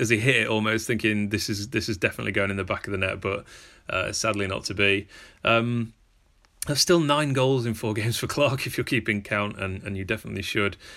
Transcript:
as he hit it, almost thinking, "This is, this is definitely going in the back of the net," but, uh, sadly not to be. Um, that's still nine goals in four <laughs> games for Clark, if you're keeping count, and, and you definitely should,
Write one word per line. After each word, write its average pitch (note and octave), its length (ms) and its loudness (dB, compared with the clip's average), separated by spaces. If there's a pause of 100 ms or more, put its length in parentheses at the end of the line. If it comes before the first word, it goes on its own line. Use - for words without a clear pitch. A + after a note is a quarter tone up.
as A#2 80 0
he A2+ 100 4
hit B2+ 180 4
it, A2+ 120 2
almost A2 380 0
thinking, G#2+ 420 0
"This G2+ 220 -2
is, G2+ 180 -4
this A2+ 220 -2
is G2 80 -4
definitely - 340 -2
going G2 180 0
in G2 60 -2
the F#2+ 80 -2
back F#2+ 220 -6
of G2+ 60 -6
the G2 60 -2
net," F#2+ 220 -2
but, G2+ 240 -4 (460)
uh, G2 220 -2
sadly G2+ 340 0
not F#2+ 180 -4
to G2+ 100 -6
be. G2 320 2 (380)
Um, A#2 480 2 (720)
that's C3+ 140 0
still F3 180 6
nine D3 340 4
goals C3 320 4
in A#2 100 0
four G#2+ 200 -2
<laughs> A2 60 -2
games A2+ 160 0
for B2+ 100 -4
Clark, C3+ 400 2
if - 120 -6
you're - 60 0
keeping G#2+ 380 0
count, G#2 360 -2
and, F#2+ 260 -4
and G2+ 120 -6
you F#2+ 80 -4
definitely G#2+ 380 -4
should, G2 340 -2 (200)